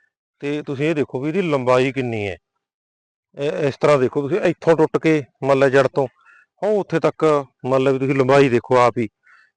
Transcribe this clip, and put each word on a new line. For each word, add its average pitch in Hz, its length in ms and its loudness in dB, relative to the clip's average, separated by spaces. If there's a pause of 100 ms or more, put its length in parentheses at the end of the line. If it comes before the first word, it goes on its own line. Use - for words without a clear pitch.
(400)
ਤੇ 147 220 -6
ਤੁਸੀਂ 147 280 -4
ਇਹ 165 60 -2
ਦੇਖੋ 135 260 -4
ਵੀ 143 60 -6
ਇਹਦੀ 175 140 -4
ਲੰਬਾਈ 131 500 0
ਕਿੰਨੀ 120 360 -6
ਹੈ। 90 100 -10 (1000)
ਇਹ 143 120 -6 (160)
ਇਸ 127 100 -6
ਤਰ੍ਹਾਂ 147 220 2
ਦੇਖੋ 127 220 -2
ਤੁਸੀਂ, 143 200 -4
ਇੱਥੋਂ 160 360 0
ਟੁੱਟ 156 200 0
ਕੇ 156 260 0 (200)
ਮੰਨ 135 160 2
ਲਾ 139 100 4
ਜੜ 135 180 4
ਤੋਂ 135 200 -2 (560)
ਉਹ 208 160 0
ਉੱਥੇ 165 200 -4
ਤੱਕ 151 460 0 (200)
ਮੰਨ 131 180 0
ਲਾ 135 80 2
ਵੀ 131 80 0
ਤੁਸੀਂ 135 160 -2
ਲੰਬਾਈ 135 340 4
ਦੇਖੋ 123 280 0
ਆਪ 120 200 2
ਹੀ 113 120 -4 (480)